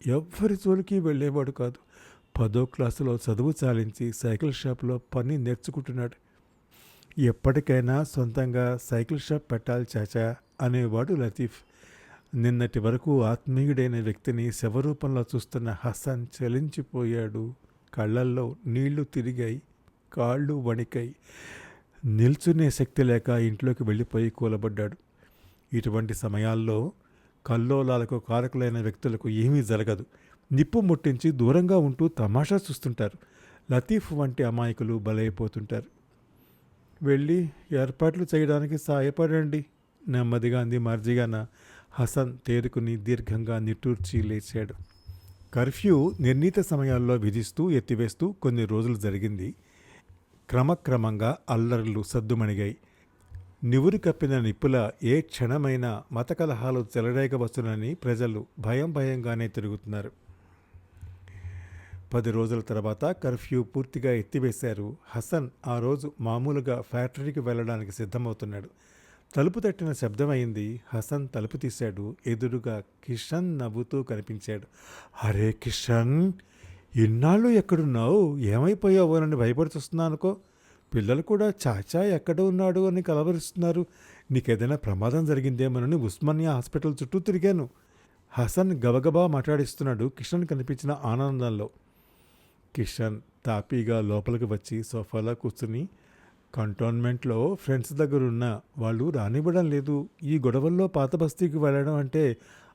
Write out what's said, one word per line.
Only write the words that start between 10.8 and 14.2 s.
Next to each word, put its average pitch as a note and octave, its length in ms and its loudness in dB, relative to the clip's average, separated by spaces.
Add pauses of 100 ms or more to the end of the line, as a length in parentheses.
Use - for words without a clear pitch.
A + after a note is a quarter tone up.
లతీఫ్. A#2+ 420 -2 (800)
నిన్నటి A#2+ 440 2
వరకు B2 440 2
ఆత్మీయుడైన B2+ 800 0
వ్యక్తిని A#2 500 -2